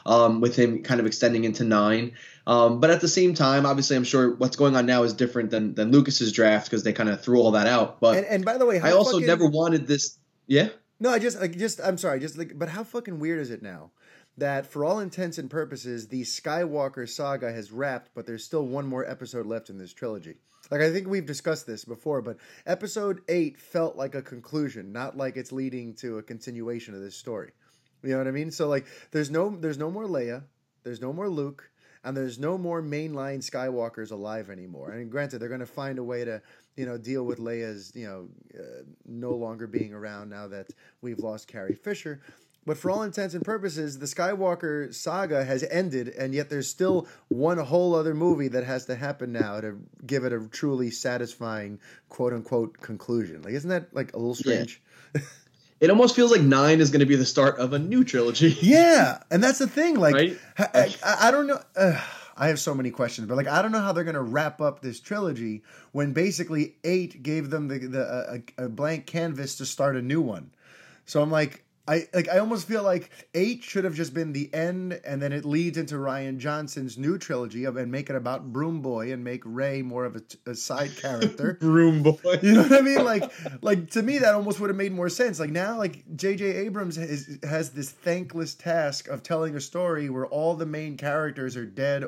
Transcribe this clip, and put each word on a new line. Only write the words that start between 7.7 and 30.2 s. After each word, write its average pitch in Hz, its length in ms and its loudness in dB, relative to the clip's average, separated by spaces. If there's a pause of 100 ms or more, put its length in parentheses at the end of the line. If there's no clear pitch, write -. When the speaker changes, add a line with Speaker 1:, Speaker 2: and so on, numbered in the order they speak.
Speaker 1:
But 117 180 8
Speaker 2:
And, 190 100 2
and 190 180 0
by 226 120 0
the 254 80 4
way, 220 120 4
how 160 120 2
Speaker 1:
I - 20 6
also 208 220 8
Speaker 2:
fucking 165 140 2
Speaker 1:
never 165 200 6
wanted 156 400 2
this. 143 300 0 (280)
Yeah? 147 220 4 (320)
Speaker 2:
No, 233 100 2
I 233 100 2
just, 214 200 -2
like, 175 180 -4
just, 214 240 -6
I'm 190 160 0
sorry, 147 220 -2
just, 147 180 -10
like, 160 220 -10
but 165 80 -4
how 180 160 -10
fucking 220 360 -10
weird 160 200 -4
is 135 100 -6
it 113 140 -10
now 85 280 -16 (460)
that, 139 320 -4
for 147 140 -6
all 185 160 0
intents 180 380 -8
and 139 120 -10
purposes, 123 600 -10
the 127 140 -8
Skywalker 147 840 -6
saga 139 460 -6
has 107 180 -12
wrapped, 127 420 -6
but 117 140 -14
there's 113 160 -12
still 156 220 -4
one 135 200 -6
more 131 240 -6
episode 123 360 -10
left 110 240 -10
in 104 80 -16
this 92 160 -18
trilogy? 98 420 -12 (380)
Like, 147 80 2
I 160 100 4
think 185 160 -4
we've 190 180 -2
discussed 147 420 -6
this 110 180 -12
before, 120 380 -6
but 113 140 -10 (280)
episode 196 640 -4
eight 165 300 0
felt - 360 -4
like 139 200 -8
a 131 80 -8
conclusion, 120 680 -8
not 123 240 -10
like 131 220 -6
it's 123 140 -12
leading 127 460 -8
to 117 200 -8
a 107 60 -12
continuation 117 720 -10
of 98 60 -12
this 98 140 -14
story. - 360 -10 (500)
You 131 120 -4
know 131 40 -2
what 131 100 -2
I 131 40 -4
mean? 147 180 -6
So, 156 180 -4
like, 139 200 -2 (240)
there's 151 180 -2
no, 180 260 -2
there's 156 220 -6
no 156 140 -6
more 208 140 -10
Leia, 131 360 -6 (420)